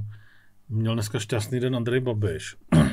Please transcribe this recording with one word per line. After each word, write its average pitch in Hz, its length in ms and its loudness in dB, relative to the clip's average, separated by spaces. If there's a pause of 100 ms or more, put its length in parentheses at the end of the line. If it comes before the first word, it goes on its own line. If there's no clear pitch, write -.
(680)
měl 113 260 0
dneska 110 240 -2
šťastný 120 420 -2
den 127 160 0
Andrej 120 240 0
Babiš. 104 560 -2 (360)